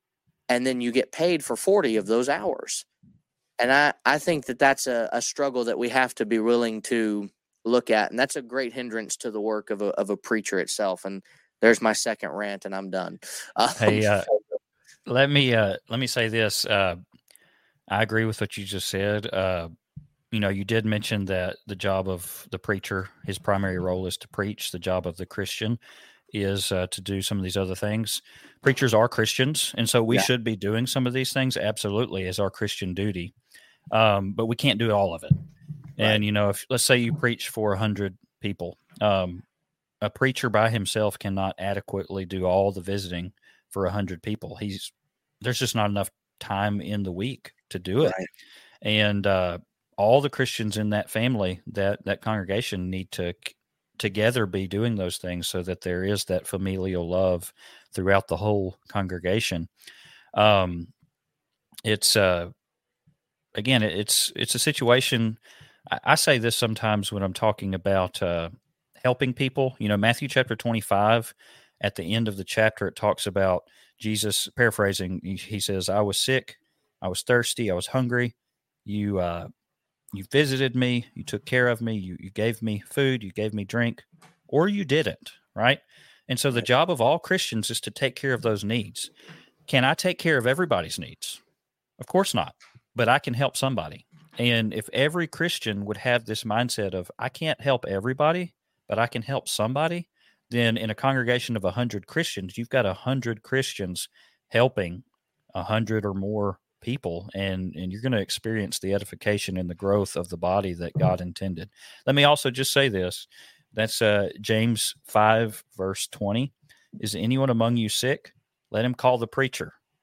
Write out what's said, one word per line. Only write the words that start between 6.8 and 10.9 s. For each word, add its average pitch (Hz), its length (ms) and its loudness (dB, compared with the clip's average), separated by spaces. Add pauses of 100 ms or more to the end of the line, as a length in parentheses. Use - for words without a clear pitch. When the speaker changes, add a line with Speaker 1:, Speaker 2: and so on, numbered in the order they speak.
Speaker 1:
to 107 460 0 (360)
look 120 260 2
at. 107 200 2
And 110 80 -4
that's - 160 0
a 143 80 -6
great 123 300 -6
hindrance 113 460 -8
to 120 120 -8
the 107 100 -4
work 107 300 -2
of 104 120 -4
a, 101 80 0
of 101 200 -2
a 98 60 -2
preacher 104 420 -2
itself. 95 460 -4